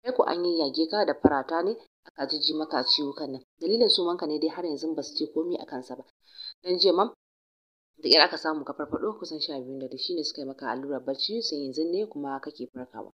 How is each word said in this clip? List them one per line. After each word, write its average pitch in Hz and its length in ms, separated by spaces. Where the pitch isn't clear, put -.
Kai 254 140
ko 240 80
an 175 200
yayyage 160 460
ka 208 140
da 147 100
farata 147 480
ne 208 140
aka - 220
jijji 156 280
maka 156 300
ciwukan 143 480
nan. 131 100
Dalilin 214 300
sumanka 175 360
ne 151 140
dai 156 100
har 175 140
yanzu 156 300
ba 143 80
su - 120
ce 151 180
komai 170 280
a - 60
kansa 127 300
ba. 135 80
Dan 180 160
jiya 185 140
ma 196 200
da - 60
ƙyar 151 160
aka 180 140
samu 156 260
ka - 80
farfaɗo 160 460
kusan 160 220
sha 143 200
biyun 131 180
dare, 131 200
shi - 160
ne 160 100
suka - 160
yi 139 60
maka 135 240
allurar 131 340
bacci 170 380
sai 160 200
yanzu 139 220
ne 180 240
kuma 139 320
kake 135 340
farkawa. 113 420